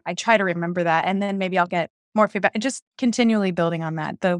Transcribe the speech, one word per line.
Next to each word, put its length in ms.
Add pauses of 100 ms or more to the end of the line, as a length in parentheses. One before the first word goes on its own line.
I 80
try 220
to 80
remember 400
that, 220
and 180
then 140
maybe 200
I'll 100
get 220 (260)
more 120
feedback, 260
and 80
just 220 (160)
continually 500
building 340
on 120
that, 260
the 180